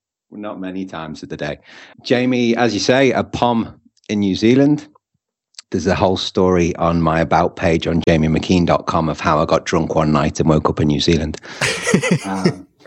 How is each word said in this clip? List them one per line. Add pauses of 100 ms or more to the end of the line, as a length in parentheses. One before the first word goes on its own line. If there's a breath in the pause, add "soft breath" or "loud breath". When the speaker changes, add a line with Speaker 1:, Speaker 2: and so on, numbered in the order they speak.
(320)
Speaker 1:
Not
many
times
of
the
day. (440 loud breath)
Jamie,
as
you
say,
a
Pom (300)
in
New
Zealand. (840)
There's
a
whole
story
on
my
about
page
on
jamie
mckeen
dot
com
of
how
I
got
drunk
one
night
and
woke
up
in
New
Zealand.
Speaker 2:
<laughs>
Speaker 1:
Um, (200 soft breath)